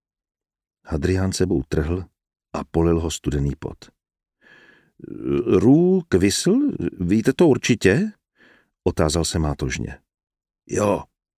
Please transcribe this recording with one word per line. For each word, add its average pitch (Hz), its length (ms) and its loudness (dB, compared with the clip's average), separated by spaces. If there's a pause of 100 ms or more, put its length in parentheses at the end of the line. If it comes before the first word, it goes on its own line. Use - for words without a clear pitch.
(840)
Hadrián 92 460 -2
sebou 90 320 -2
trhl 82 420 -4 (480)
a 73 100 -6
polil 82 360 0
ho 80 120 -4
studený 71 480 -4
pot. - 180 -12 (1700)
„Rookvisl? 131 1080 4 (440)
Víte 107 340 0
to 175 140 4
určitě?“ 127 640 2 (720)
otázal 82 420 0
se - 140 -4
mátožně. 71 600 -6 (680)
„Jo,“ 104 360 -2 (340)